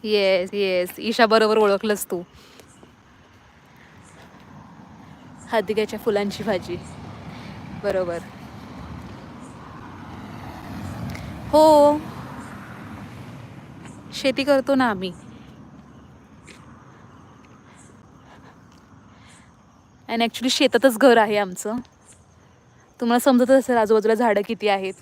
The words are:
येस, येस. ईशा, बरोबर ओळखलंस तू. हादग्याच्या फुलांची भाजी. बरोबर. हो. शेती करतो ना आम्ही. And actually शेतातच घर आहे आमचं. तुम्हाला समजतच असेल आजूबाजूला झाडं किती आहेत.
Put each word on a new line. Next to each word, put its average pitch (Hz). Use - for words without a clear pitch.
येस, 190
येस. 185
ईशा, 226
बरोबर 220
ओळखलंस 208
तू. 180
हादग्याच्या 214
फुलांची 202
भाजी. 185
बरोबर. 180
हो. 302
शेती 269
करतो 277
ना 262
आम्ही. 185
And 226
actually 233
शेतातच 269
घर 240
आहे 214
आमचं. 202
तुम्हाला 240
समजतच 247
असेल 254
आजूबाजूला 220
झाडं 214
किती 208
आहेत. 190